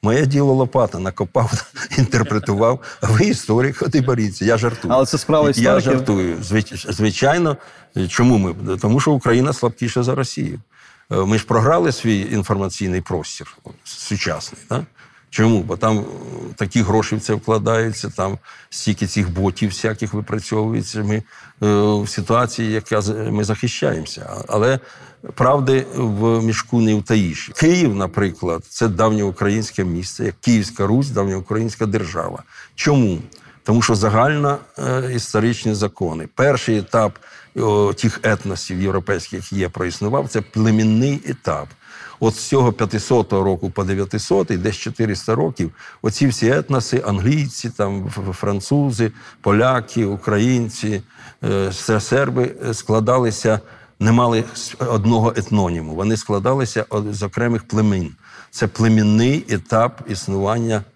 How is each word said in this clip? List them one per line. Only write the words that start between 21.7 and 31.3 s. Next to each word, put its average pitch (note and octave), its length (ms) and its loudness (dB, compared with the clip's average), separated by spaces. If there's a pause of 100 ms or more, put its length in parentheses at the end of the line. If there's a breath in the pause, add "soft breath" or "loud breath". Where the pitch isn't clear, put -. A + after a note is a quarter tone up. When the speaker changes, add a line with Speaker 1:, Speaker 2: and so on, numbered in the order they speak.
Speaker 1:
в F#2+ 60 -6
ситуації, A2+ 640 -2
яка G#2+ 280 -2
з-, G#2+ 300 -4
ми G#2 140 0
захищаємося. G#2+ 840 -4
А-, G2+ 180 -12
але A#2 300 2 (560 loud breath)
правди C3 520 2 (100)
в A2+ 460 2
мішку A2+ 380 0
не A2 140 4
втаїш. G2+ 600 0
Київ, D#3+ 400 4
наприклад, F2+ 720 -2
це - 200 0
давньоукраїнське G#2 960 0
місце, F2+ 400 -4
як G2+ 160 -2
Київська G#2 460 2
Русь, C3+ 240 2
давньоукраїнська G#2 760 -2